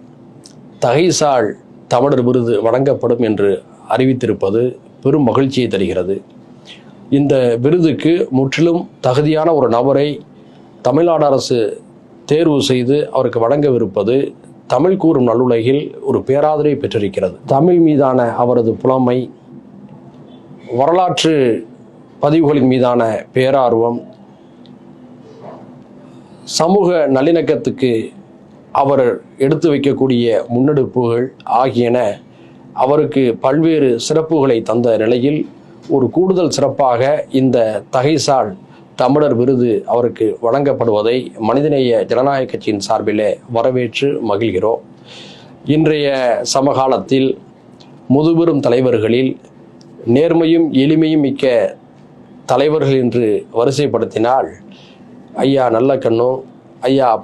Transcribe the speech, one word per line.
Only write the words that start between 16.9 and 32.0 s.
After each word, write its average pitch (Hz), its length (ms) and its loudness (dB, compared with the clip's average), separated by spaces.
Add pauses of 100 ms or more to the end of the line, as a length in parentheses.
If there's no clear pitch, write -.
தமிழ் 170 340 4
மீதான 131 420 2 (120)
அவரது 120 380 2
புலமை, 127 380 0 (1600)
வரலாற்று 165 520 0 (920)
பதிவுகளின் 147 480 2
மீதான 123 300 2 (340)
பேரார்வம், 123 600 2 (2500)
சமூக 180 420 2 (160)
நல்லிணக்கத்துக்கு 139 760 0 (880)
அவர் 135 220 2 (420)
எடுத்து 151 280 0
வைக்கக்கூடிய 123 680 0 (100)
முன்னெடுப்புகள் 123 720 0 (360)
ஆகியன 120 360 0 (840)